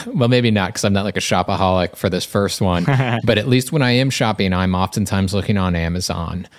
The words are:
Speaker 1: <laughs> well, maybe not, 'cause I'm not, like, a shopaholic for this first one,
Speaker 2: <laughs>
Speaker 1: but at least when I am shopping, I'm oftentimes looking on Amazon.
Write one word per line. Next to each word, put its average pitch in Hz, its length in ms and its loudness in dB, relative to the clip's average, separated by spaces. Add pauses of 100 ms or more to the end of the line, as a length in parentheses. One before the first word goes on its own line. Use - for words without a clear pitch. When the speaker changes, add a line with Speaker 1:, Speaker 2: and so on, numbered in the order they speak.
Speaker 1:
<laughs> 233 100 -10
well, 123 160 2
maybe 123 220 4
not, 98 200 0
'cause - 120 -6
I'm 101 100 2
not, 98 100 0
like, 101 140 -4
a - 20 0
shopaholic 92 760 0
for 98 160 -2
this 90 120 -2
first - 380 -2
one, 87 240 0
Speaker 2:
<laughs> 127 400 0
Speaker 1:
but 107 140 2
at 104 80 -2
least 127 240 2
when 156 100 0
I 127 80 2
am 127 220 2
shopping, 107 420 0
I'm 92 220 0
oftentimes 95 580 0
looking 101 240 0
on 92 180 0
Amazon. 87 720 -4 (120)